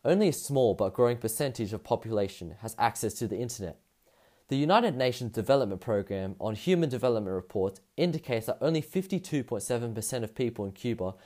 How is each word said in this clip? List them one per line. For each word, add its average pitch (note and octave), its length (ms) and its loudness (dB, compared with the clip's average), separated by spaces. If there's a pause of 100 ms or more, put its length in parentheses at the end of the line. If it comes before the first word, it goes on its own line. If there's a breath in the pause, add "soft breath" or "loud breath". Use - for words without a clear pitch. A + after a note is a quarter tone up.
only G3 220 6
a C#3+ 60 4
small B2+ 400 2
but G2 180 0
growing A#2+ 240 4
percentage A#2 560 -2
of G#2+ 100 -6
population G2+ 760 -2
has A2+ 180 -10
access A2+ 360 0
to A#2+ 120 -4
the G2 120 -4
internet. G#2+ 400 -6 (720 soft breath)
The C3+ 80 0
United F3 400 4
Nations B2+ 360 0
Development A2 480 2
Programme G2 580 -2
on A2 180 -2
Human E3+ 340 2
Development A2 440 0
Report F#2+ 460 -2 (160)
indicates D3+ 500 0
that - 140 -2
only D#3 220 2
fifty-two F#3 640 -2
point A2 180 -4
seven A#2 320 -2
percent A2+ 280 -4
of G#2+ 120 -8
people A#2 320 -2
in F#2+ 60 -6
Cuba F#2+ 420 -4 (120)